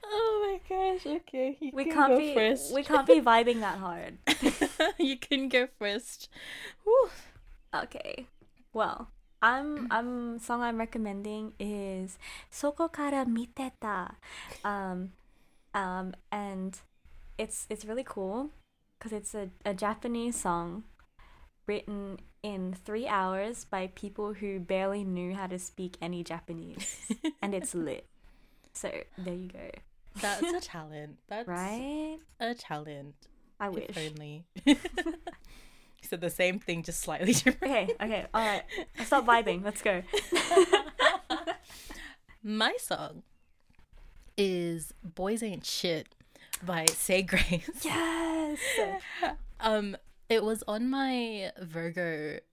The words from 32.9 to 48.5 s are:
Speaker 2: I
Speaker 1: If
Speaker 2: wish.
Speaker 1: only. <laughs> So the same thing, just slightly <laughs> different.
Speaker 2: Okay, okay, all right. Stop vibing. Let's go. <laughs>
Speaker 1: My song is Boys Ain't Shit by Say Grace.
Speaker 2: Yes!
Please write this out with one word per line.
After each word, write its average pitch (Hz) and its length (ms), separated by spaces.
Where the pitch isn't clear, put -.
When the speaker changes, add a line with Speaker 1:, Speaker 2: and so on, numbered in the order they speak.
Speaker 2:
I 202 120
Speaker 1:
If 185 40
Speaker 2:
wish. - 240
Speaker 1:
only. 151 340
<laughs> 277 120
So - 160
the 170 120
same 185 300
thing, 170 240
just 165 160
slightly 180 340
<laughs> - 0
different. - 300
Speaker 2:
Okay, 226 260
okay, 214 320
all 226 140
right. 208 160
Stop 269 200
vibing. 214 400
Let's 208 160
go. 180 220
<laughs> 349 440
Speaker 1:
My 220 360
song 156 440
is 175 560
Boys 196 380
Ain't 208 240
Shit 165 420
by 170 240
Say 185 340
Grace. 180 480
Speaker 2:
Yes! 320 760